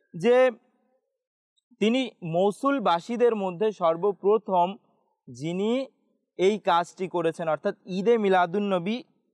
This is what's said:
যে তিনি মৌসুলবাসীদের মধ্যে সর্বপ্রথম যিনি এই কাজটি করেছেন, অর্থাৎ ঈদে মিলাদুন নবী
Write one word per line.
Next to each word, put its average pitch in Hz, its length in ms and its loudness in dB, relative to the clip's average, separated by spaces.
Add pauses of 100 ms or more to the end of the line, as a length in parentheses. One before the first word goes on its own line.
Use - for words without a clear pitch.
(160)
যে 240 360 4 (1300)
তিনি 233 320 0 (120)
মৌসুলবাসীদের 208 1120 0
মধ্যে 190 360 -2
সর্বপ্রথম 185 1040 0 (520)
যিনি 185 600 -4 (500)
এই 196 220 2
কাজটি 175 480 -2
করেছেন, 165 400 -2
অর্থাৎ 156 280 -4 (100)
ঈদে 202 320 0
মিলাদুন 190 460 2
নবী 196 400 -4 (300)